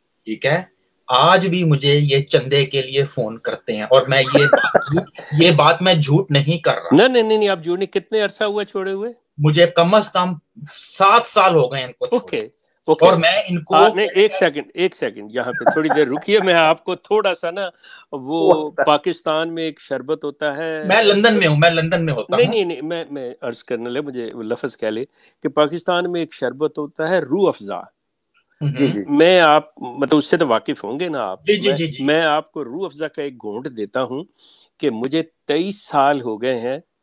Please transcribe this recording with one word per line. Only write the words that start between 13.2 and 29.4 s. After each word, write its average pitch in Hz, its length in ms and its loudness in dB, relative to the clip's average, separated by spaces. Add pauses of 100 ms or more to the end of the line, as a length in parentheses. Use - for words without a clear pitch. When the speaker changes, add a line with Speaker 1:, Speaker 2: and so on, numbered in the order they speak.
Speaker 1:
इनको 175 300 -4
Speaker 2:
आ, 160 140 8
नहीं, 196 200 0
एक 202 260 2
second, 147 300 -2 (120)
एक 180 180 -2
second, 107 360 -8
यहाँ 120 220 -6
पे 117 180 -2
थोड़ी 156 180 0
देर 147 200 2
रुकिए, 175 320 0
मैं 190 140 2
आपको 165 420 2
थोड़ा 202 360 0
सा 170 180 -6
ना 190 160 -8 (460)
वो 160 420 0
Speaker 3:
वो 151 220 -4 (100)
Speaker 2:
पाकिस्तान 160 600 0
में 165 180 -6
एक 156 140 -12
शरबत 135 440 -8
होता 147 280 -6
है। 160 360 -6
Speaker 1:
मैं 208 140 4
लंदन 208 320 4
में 190 120 2
हूँ, 151 120 2
मैं 165 120 6
लंदन 165 320 0
में 160 100 -2
होता 127 240 -4
Speaker 2:
नहीं, - 100 4
Speaker 1:
हूँ। 214 80 -4
Speaker 2:
नहीं, 208 120 0
नहीं, 147 160 -8
मैं, 165 300 -8
मैं 131 300 -10
अर्ज 117 200 -8
करने 120 280 -8
ले, 123 100 -4
मुझे 123 360 -8
लफ्ज 117 380 -8
कह 110 160 -6
ले 110 140 -6 (380)
कि 151 60 -6
पाकिस्तान 170 600 -2
में 175 120 -4
एक 160 120 -10
शरबत 139 440 -4
होता 151 280 -8
है 180 140 0
रूह 160 280 0
अफ़ज़ा। 98 440 -8 (720)
Speaker 1:
हम्म। 143 100 -2
Speaker 3:
जी, 139 160 0
जी। 196 200 -4
Speaker 2:
मैं 165 320 4